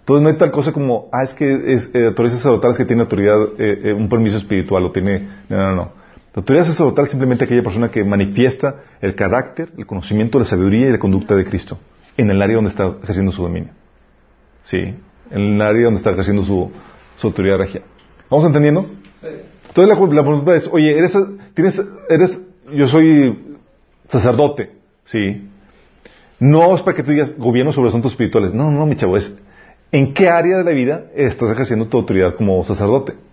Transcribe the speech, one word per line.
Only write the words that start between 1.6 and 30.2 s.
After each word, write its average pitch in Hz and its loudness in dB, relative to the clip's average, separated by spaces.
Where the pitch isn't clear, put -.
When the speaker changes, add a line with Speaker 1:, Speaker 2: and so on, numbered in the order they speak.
Speaker 1:
es, 120 -2
eh, 120 2
autoridad 117 0
sacerdotal 120 2
es 120 -2
que 127 0
tiene 117 0
autoridad, 104 2
eh, 104 -2
eh, - 0
un 104 -4
permiso 113 0
espiritual 95 -2
o 87 -2
tiene", 98 -2
no, 101 -4
no, 95 -2
no. 90 -4
La 101 -6
autoridad 143 2
sacerdotal 151 0
es - -8
simplemente 127 0
aquella 120 2
persona 113 -2
que 110 -2
manifiesta 101 0
el 98 -4
carácter, 123 -4
el - -14
conocimiento, 110 -2
la - 2
sabiduría 101 0
y 127 2
la 110 0
conducta 98 0
de 95 2
Cristo 98 -8
en 104 0
el 98 0
área 104 0
donde 107 0
está 95 -4
ejerciendo 101 -2
su 90 -8
dominio. 87 -8
Sí, - -6
en 101 -6
el 104 0
área 110 2
donde 110 2
está 104 -2
ejerciendo 95 -2
su, 92 -2
su - -6
autoridad 95 0
regia. - -4
¿Vamos 151 2
entendiendo? 151 2
Speaker 2:
Sí. - -14
Speaker 1:
Entonces 196 4
la, 180 2
la 151 4
pregunta 147 2
es, 143 -2
"Oye, 151 2
eres, 175 2
tienes, 175 0
eres, 180 2
yo 143 2
soy 147 2
sacerdote", 127 0
¿sí? 101 -6
No 160 6
es 190 -2
para 185 -2
que 147 -6
tú 131 -4
digas, 147 -2
"Gobierno 123 0
sobre 123 2
asuntos 113 -2
espirituales". 107 0
No, 143 0
no, 147 0
mi 147 0
chavo, 95 0
es, 98 -4
¿en 139 2
qué 190 4